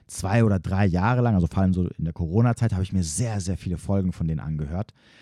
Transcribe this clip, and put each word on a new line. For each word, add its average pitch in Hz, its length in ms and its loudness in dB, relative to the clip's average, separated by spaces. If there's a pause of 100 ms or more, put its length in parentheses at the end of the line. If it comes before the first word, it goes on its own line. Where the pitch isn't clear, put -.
zwei 104 360 0
oder 101 160 4
drei 95 260 2
Jahre 98 360 2
lang, 117 140 2
also 85 120 4
vor - 160 0
allem 92 100 4
so 90 140 2
in - 160 -8
der 82 100 -4
Corona-Zeit, 110 600 0
hab 92 80 -2
ich 95 120 -4
mir 92 100 0
sehr, 101 360 -4
sehr 92 180 -4
viele 87 200 -6
Folgen 98 340 0
von 82 160 -4
denen 78 120 -2
angehört. 76 540 -6 (280)